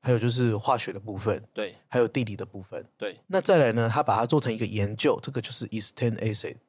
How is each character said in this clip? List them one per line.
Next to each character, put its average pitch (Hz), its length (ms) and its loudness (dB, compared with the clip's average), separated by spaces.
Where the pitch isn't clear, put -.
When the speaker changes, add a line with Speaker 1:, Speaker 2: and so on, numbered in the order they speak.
Speaker 1:
还 127 60 2
有 120 80 4
就 120 100 0
是 120 260 2
化 120 220 0
学 98 160 -6
的 98 60 -10
部 101 180 -10
分， 101 340 -2
Speaker 2:
对。 98 240 -8
Speaker 1:
还 - 100 -2
有 120 100 4
地 127 160 0
理 104 120 -6
的 95 100 -8
部 98 160 -16
分。 - 240 -12
Speaker 2:
对。 98 300 -10
Speaker 1:
那 185 160 0
再 185 160 6
来 131 140 6
呢， 113 200 2
他 147 120 2
把 101 120 2
它 110 80 2
做 147 160 4
成 123 140 -2
一 - 20 -2
个 117 80 -4
研 107 320 -2
究， 131 240 2
这 - 120 -8
个 123 100 -4
就 - 100 -8
是 120 180 -4
extend 110 480 -2
essay - 380 -4